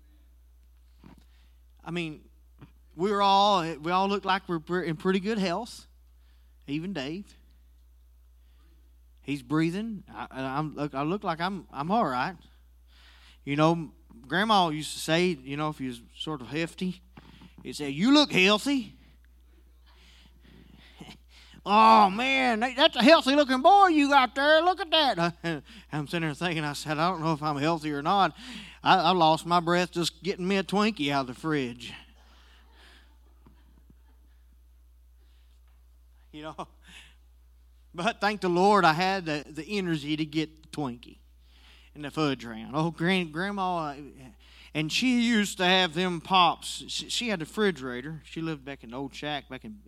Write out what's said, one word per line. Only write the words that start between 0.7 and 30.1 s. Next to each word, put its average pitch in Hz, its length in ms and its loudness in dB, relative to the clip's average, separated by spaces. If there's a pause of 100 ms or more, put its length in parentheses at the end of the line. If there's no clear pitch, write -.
I 170 60 -14
mean, 165 300 -6 (760)
we're 202 240 0
all, 196 420 4 (140)
we 156 160 -4
all 190 160 2
look 202 160 -2
like 190 240 0
we're 175 100 -2
pre-, 170 300 -4
in 156 80 -4
pretty 185 240 0
good 214 180 -2
health, 190 480 -4 (800)
even 160 280 -6
Dave. 156 320 -8 (2000)
He's 139 200 -8
breathing. 165 600 -4 (100)
I, 117 160 -12
I, 131 280 -6
I'm, 151 160 -6
look, 147 200 -8
I 135 80 -4
look 175 220 -4
like 165 160 -6
I'm, 180 320 -6
I'm 151 180 -8
all 220 160 0
right. 139 300 -4 (1080)
You 143 120 -4
know, 160 340 2 (360)
Grandma 185 440 2
used 151 240 -8
to - 40 -10
say, 165 280 0
you 139 300 -6
know, 151 120 -4
if 151 120 -10
you 131 80 -6
was 120 120 -10 (160)
sort 156 240 -8
of 117 80 -14
hefty, 165 540 -6 (640)
he'd 127 100 -12
say, 143 160 -8
"You 190 240 2
look 294 180 4
healthy." 214 600 2 (2000)
<laughs> - 160 -20 (500)
"Oh, 214 440 8
man, 247 500 0
that, 247 160 -2
that's 285 200 2
a 220 60 2
healthy-looking 269 600 6
boy 381 260 8
you 294 200 4
got 269 280 4
there. 302 260 4
Look 359 180 0
at 339 100 -10
that." 196 520 0
<laughs> 165 200 -4 (300)
I'm 151 140 -6
sitting 165 200 -4
there 147 80 -4
thinking, 165 300 -4
I 147 100 -4
said, 151 240 -6
"I 165 100 0
don't 175 140 -4
know 160 100 0
if 147 100 -4
I'm 151 140 -2
healthy 151 360 -2
or 143 100 -6
not. 180 340 2 (480)
I, 165 120 6
I 170 140 2
lost 160 360 2
my 175 140 2
breath 175 320 0
just - 300 -4